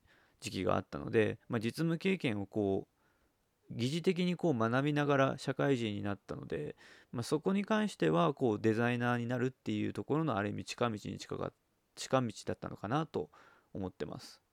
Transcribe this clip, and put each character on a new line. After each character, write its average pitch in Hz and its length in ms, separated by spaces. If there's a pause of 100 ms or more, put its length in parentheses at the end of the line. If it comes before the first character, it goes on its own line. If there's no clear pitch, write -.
(400)
時 110 100
期 92 140
が 95 120
あ 98 40
っ - 20
た - 160
の 73 120
で、 107 280 (100)
ま 120 80
あ 113 40
実 117 240
務 165 140
経 190 180
験 110 240
を 95 60
こ 98 400 (840)
う、 - 40
疑 120 160
似 165 120
的 180 220
に 180 120
こ 170 140
う 123 80
学 117 240
び 151 120
な 147 100
が 139 120
ら 135 200
社 139 180
会 143 220
人 113 180
に 101 80
な 101 120
っ 95 40
た - 180
の - 100
で、 - 300 (360)
ま 123 80
あ - 20
そ 151 180
こ 190 120
に 202 120
関 214 240
し - 80
て 165 140
は 165 240
こ 123 180
う 104 80
デ 110 140
ザ 120 160
イ 120 80
ナ 120 160
ー 120 40
に 120 80
な 123 120
る 120 80
っ 131 40
て - 220
い 104 160
う 104 40
と 101 120
こ 143 140
ろ 160 60
の 120 120
あ 101 60
る 104 80
意 - 20
味 101 120
近 - 260
道 107 140
に 98 140
近 - 180
か-、 95 160 (440)
近 - 260
道 110 100 (140)
だ - 80
っ - 20
た - 120
の - 80
か 98 120
な 156 180
と - 240 (440)
思 92 140
っ - 40
て - 140
ま - 140
す。 - 200 (120)